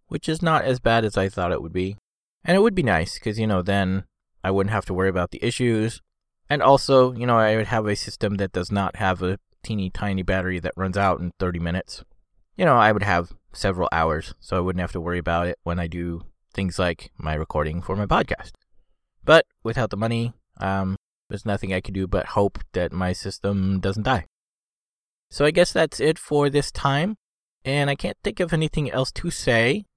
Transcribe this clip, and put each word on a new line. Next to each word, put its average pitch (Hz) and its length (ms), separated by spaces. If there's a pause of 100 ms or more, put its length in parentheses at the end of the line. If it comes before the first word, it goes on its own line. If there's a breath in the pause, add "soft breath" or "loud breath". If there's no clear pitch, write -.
which - 220
is 160 120
not 160 220
as 123 160
bad 117 240
as 104 140
I 98 100
thought 90 240
it - 100
would 80 120
be. 95 240 (480)
And 170 100
it 196 60
would 214 140
be 180 80
nice, 85 360
'cause, 107 180
you 110 100
know, 98 140
then 95 440 (360)
I 95 100
wouldn't 98 220
have 101 120
to 98 80
worry 95 160
about 87 220
the - 120
issues. 113 580 (480)
And 143 140
also, 131 480
you 120 140
know, 120 120
I 110 200
would 107 100
have 110 200
a 104 80
system 101 400
that 98 180
does 87 180
not 98 240
have 92 260
a 92 160 (260)
teeny 101 260
tiny 95 340
battery 92 360
that - 180
runs 92 200
out 98 220
in 85 200
thirty 87 200
minutes. 85 460 (500)
You 190 100
know, 147 100
I 110 160
would 107 100
have 87 320 (180)
several 90 400
hours, 80 480
so - 160
I 92 40
wouldn't 90 220
have 85 100
to 90 100
worry 87 160
about 85 300
it 87 160
when 87 160
I 85 80
do 85 340 (320)
things 95 240
like 87 400
my 78 160
recording 78 480
for - 140
my 104 100
podcast. - 460 (720)
But 160 240 (160)
without 113 260
the 98 80
money, 113 360 (280)
um, 95 340 (340)
there's 104 180
nothing 98 260
I 92 80
can 95 140
do 95 100
but 92 220 (100)
hope 101 220 (140)
that 87 200
my 90 180
system 98 680
doesn't 98 240
die. 98 240 (1040)
So - 140
I 151 60
guess 175 220
that's 165 260
it 156 200
for 151 280
this 147 240
time, 147 460 (480)
and 143 240
I 139 60
can't - 280
think - 160
of 170 140
anything 156 380
else 131 220
to - 180
say. 127 540 (120)